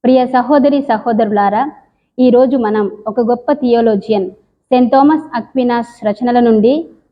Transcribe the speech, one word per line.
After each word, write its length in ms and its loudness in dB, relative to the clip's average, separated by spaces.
ప్రియ 220 2
సహోదరి 560 0
సహోదరులారా, 880 -2
ఈరోజు 380 4
మనం 500 -4
ఒక 140 -4
గొప్ప 300 -2
థియోలోజియన్ 800 -2
సెయింట్ 200 2
థామస్ 420 2
అక్వినాస్ 720 -6
రచనల 340 -2
నుండి 500 2